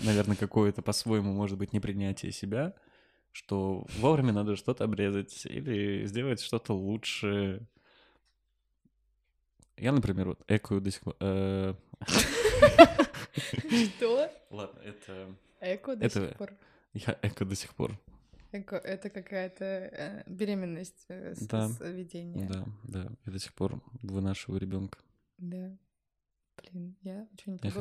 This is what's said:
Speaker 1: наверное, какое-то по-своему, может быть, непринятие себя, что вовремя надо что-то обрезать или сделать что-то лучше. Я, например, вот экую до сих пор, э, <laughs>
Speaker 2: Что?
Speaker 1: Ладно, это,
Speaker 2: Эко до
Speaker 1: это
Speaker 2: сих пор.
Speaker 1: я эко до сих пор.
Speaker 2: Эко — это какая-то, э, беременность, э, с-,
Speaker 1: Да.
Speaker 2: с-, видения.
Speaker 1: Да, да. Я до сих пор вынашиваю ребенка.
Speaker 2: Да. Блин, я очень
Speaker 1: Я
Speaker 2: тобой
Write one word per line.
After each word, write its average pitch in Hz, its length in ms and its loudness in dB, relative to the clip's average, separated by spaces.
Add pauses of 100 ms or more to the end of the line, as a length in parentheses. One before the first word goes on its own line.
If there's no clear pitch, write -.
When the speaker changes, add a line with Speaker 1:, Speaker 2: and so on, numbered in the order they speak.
Speaker 1:
наверное, 104 300 4
какое-то 101 460 2
по-своему, 104 520 0
может 98 240 -2
быть, 98 160 -4
непринятие 98 580 -2
себя, 117 440 -4 (560)
что 95 540 -2 (140)
вовремя 131 320 6
надо 104 240 2
что-то - 280 -2
обрезать 101 640 0
или 104 600 -2
сделать 117 360 -2
что-то - 320 -2
лучше. 101 920 -2 (2000)
Я, 123 160 0
например, 98 360 2
вот - 200 -6
экую 101 340 2
до 98 100 -2
сих - 100 -8
пор, - 180 -8
э, 95 540 0 (260)
<laughs> 466 1080 8 (880)
Speaker 2:
Что? 254 340 2 (200)
Speaker 1:
Ладно, - 300 -10
это, 95 540 -14 (240)
Speaker 2:
Эко 247 360 -6
до 214 100 0
Speaker 1:
это - 220 0
Speaker 2:
сих - 100 -12
пор. 202 160 -12 (400)
Speaker 1:
я - 300 -4
эко 104 220 -2
до 95 100 -4
сих - 180 -10
пор. - 260 -4 (520)
Speaker 2:
Эко — 202 320 -8
это 190 260 -8
какая-то, 185 560 -8
э, 190 600 -8
беременность, 185 840 -6
э, 185 240 -12
с-, 110 140 -8
Speaker 1:
Да. 110 220 0
Speaker 2:
с-, 117 100 -8 (120)
видения. 175 560 -8
Speaker 1:
Да, 95 180 -6 (180)
да. 95 280 -8 (140)
Я 104 60 -10
до 95 80 -8
сих - 160 -12
пор - 260 -4 (220)
вынашиваю 98 580 -4
ребенка. 95 380 -6 (400)
Speaker 2:
Да. 185 360 -10 (840)
Блин, 180 440 -12
я 190 320 -12
очень 196 200 -10
Speaker 1:
Я 180 40 -6
Speaker 2:
тобой 196 240 -2